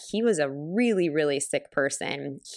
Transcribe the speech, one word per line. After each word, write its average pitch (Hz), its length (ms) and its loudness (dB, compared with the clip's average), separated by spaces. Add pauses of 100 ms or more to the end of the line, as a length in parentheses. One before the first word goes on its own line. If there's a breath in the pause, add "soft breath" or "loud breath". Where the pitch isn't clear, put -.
(100)
he 202 100 0
was 220 200 4
a 143 100 0
really, 175 580 2
really 147 320 2
sick - 300 -4
person. 139 720 -2 (160)